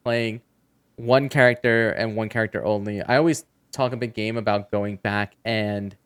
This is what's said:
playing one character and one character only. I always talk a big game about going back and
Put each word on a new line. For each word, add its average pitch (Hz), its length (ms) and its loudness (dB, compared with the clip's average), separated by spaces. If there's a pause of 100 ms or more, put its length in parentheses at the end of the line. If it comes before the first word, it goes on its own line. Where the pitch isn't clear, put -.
playing 117 380 -2 (540)
one 127 320 2
character 120 600 4
and 107 260 -4
one 110 120 -2
character 107 360 -2
only. 104 380 -2
I 123 140 2
always 156 280 2 (280)
talk 127 200 -2
a 131 40 -8
big 117 180 -6
game 110 220 -4
about 104 340 -2
going 101 260 -2
back 104 380 -2 (100)
and 104 600 -4